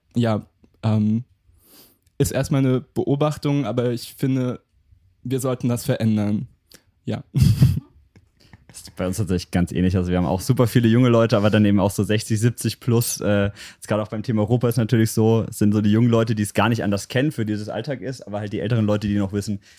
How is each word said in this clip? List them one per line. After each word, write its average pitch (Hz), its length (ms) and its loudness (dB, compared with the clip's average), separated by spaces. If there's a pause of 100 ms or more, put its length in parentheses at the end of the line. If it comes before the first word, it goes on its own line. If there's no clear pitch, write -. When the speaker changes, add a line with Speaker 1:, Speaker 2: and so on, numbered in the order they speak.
(160)
Speaker 1:
ja, 110 300 0 (380)
ähm, 107 400 0 (960)
ist - 120 0
erstmal 135 320 0
eine 127 180 2
Beobachtung, 143 840 -2
aber 120 260 -2
ich - 240 -8
finde, 131 460 -2 (600)
wir 127 160 -4
sollten 127 280 -4
das 120 160 -2
verändern. 107 640 0 (580)
Ja. 110 180 -8 (100)
<laughs> - 0 - (1300)
Speaker 2:
Das - 140 -20
ist - 160 -20
bei 92 100 -4
uns 92 80 -4
tatsächlich 90 360 -4
ganz 87 200 0
ähnlich. 90 240 0
Also 90 160 0
wir 90 60 0
haben 90 80 0
auch 90 160 -2
super 123 260 2
viele 117 220 4
junge 123 180 4
Leute, 117 300 4
aber 104 120 4
dann 107 140 4
eben 101 160 4
auch 98 120 2
so 107 120 -2
sechzig, 104 380 -2
siebzig 113 400 -2
plus. 117 400 0
Äh, 101 240 0
jetzt - 420 -12
gerade 107 160 -2
auch 104 60 -12
beim 107 120 -10
Thema 107 200 0
Europa 117 260 2
ist 117 80 0
natürlich 113 360 2
so, 113 380 2
es - 100 -8
sind 104 120 2
so 107 80 2
die 104 140 2
jungen 117 160 4
Leute, 113 260 2
die 107 80 -2
es 101 100 -10
gar 104 140 2
nicht 113 160 -2
anders 98 240 -4
kennen, 143 240 -2
für 113 140 -6
die 107 80 -4
das 104 160 -8
Alltag 113 320 -8
ist, 123 260 -12
aber 104 140 -8
halt 107 100 -10
die 101 80 -6
älteren 110 260 0
Leute, 104 220 0
die 101 80 0
noch 101 160 -2
wissen, 101 300 -6 (180)